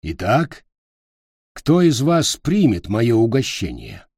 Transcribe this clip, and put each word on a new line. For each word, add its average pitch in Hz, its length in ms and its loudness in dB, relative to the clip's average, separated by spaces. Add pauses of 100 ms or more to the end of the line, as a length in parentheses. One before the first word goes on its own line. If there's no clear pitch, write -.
«Итак, 104 640 -4 (880)
кто 170 300 2
из 151 180 2
вас 160 380 0
примет 151 500 0
моё 113 300 0
угощение?» 110 880 -4 (120)